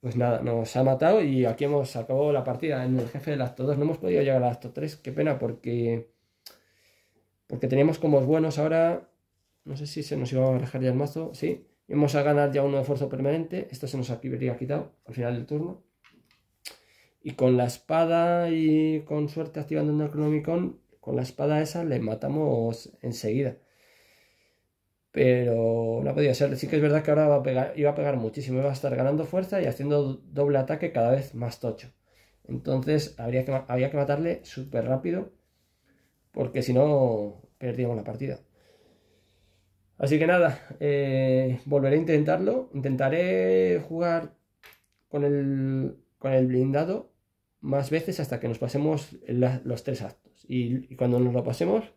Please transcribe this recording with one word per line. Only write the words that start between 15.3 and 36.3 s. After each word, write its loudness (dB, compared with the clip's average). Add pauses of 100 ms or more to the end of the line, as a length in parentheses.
del -6
turno. -6 (1400)
Y -8
con 4
la 4
espada 2
y 2
con -2
suerte -8
activando -2
el 0
Necronomicon, -2 (200)
con -6
la 0
espada 0
esa -4
le -2
matamos -2
enseguida. -2 (1500)
Pero 2
no -2
ha -2
podido 2
ser. 0
Sí -6
que -2
es 2
verdad 4
que -2
ahora 4
va 6
a 0
pegar, 0
iba 2
a -2
pegar -2
muchísimo, -4
iba 0
a -2
estar -2
ganando 0
fuerza -2
y 0
haciendo 0
doble 0
ataque -2
cada 2
vez 2
más -8
tocho. -8 (560)
Entonces -2
habría -2
que -4
ma-, -4
había 0
que -4
matarle 0
súper -6
rápido, -2 (1000)